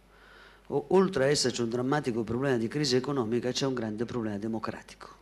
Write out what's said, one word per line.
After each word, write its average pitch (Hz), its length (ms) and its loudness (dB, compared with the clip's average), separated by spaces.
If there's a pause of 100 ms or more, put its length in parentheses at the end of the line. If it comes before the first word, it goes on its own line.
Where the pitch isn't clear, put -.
(680)
o 143 220 -2
oltre 185 360 4
a 135 40 4
esserci 127 340 2
un 113 80 0
drammatico 123 540 0
problema 123 340 0
di 113 100 0
crisi 143 260 0
economica 123 580 0
c'è 139 120 -2
un 135 80 0
grande 110 320 -4
problema 113 320 -4
democratico. 113 720 -8 (140)